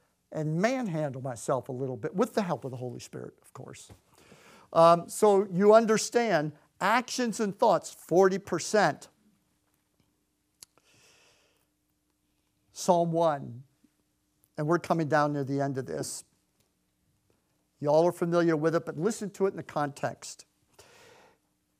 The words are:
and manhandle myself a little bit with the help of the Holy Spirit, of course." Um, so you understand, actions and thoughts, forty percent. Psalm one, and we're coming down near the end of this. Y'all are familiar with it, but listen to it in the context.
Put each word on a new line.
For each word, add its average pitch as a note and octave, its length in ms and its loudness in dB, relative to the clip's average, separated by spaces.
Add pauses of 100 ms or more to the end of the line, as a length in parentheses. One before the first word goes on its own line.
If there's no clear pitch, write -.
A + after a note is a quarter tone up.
(300)
and D#3 260 -4
manhandle E3+ 640 -4
myself B2+ 480 -6
a C3+ 40 -8
little B2+ 240 -6
bit D#3 180 -8
with A#3 200 -2
the A3 80 -2
help E3+ 220 -6
of C3 60 -10
the B2+ 60 -12
Holy B2 240 -12
Spirit, - 420 -16
of - 100 -20
course." - 360 -20 (840)
Um, E3+ 360 6
so G#3 440 4
you G3+ 220 6
understand, A3 800 2 (280)
actions A#3 580 -2
and G3+ 180 -4
thoughts, G3 360 0
forty F#3+ 460 2
percent. F3+ 680 -2 (3750)
Psalm E3+ 400 0
one, C#3 500 -4 (960)
and D3+ 80 -4
we're E3+ 140 2
coming E3 260 -2
down D3 260 2
near C#3+ 120 -4
the C#3 160 -4
end C#3 180 -4
of B2+ 80 -8
this. - 380 -10 (1500)
Y'all D3 260 4
are F3 80 2
familiar E3+ 440 2
with D#3 180 0
it, E3 100 -2
but D3 140 -10
listen G#3 320 -4
to G3 160 -4
it G3 40 0
in - 60 -10
the D#3+ 60 -10
context. - 840 -8 (1300)